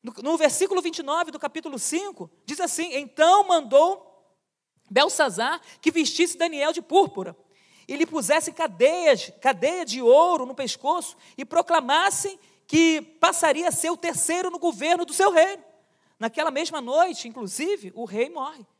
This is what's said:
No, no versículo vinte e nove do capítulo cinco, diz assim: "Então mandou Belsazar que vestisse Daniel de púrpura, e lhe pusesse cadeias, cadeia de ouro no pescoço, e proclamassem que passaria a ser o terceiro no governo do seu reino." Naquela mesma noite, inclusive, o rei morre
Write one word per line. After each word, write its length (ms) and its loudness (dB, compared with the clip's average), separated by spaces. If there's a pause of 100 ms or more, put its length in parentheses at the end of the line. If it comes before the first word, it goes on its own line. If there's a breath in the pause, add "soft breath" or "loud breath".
No, 180 -14
no 160 -2
versículo 420 0
vinte 200 -8
e 40 -10
nove 280 -4
do 80 -16
capítulo 400 -10
cinco, 500 -8 (160)
diz 140 -10
assim: 380 -6
"Então 500 4
mandou 580 2 (840)
Belsazar 680 0 (220 loud breath)
que 80 0
vestisse 480 -2
Daniel 340 -2
de 120 -8
púrpura, 520 0 (520 soft breath)
e 80 -10
lhe 100 2
pusesse 480 -2
cadeias, 760 2 (100)
cadeia 420 0
de 180 -8
ouro 440 6
no 80 -14
pescoço, 640 -4 (180 soft breath)
e 80 -12
proclamassem 960 0 (280 soft breath)
que 340 4 (180)
passaria 480 2
a 40 0
ser 180 -4
o 80 -2
terceiro 540 -4
no 80 -12
governo 440 0
do 100 -8
seu 180 2
reino." 320 2 (560)
Naquela 320 -4
mesma 280 -6
noite, 480 -2
inclusive, 680 -8
o 100 -10
rei 240 -4
morre 340 -12 (160)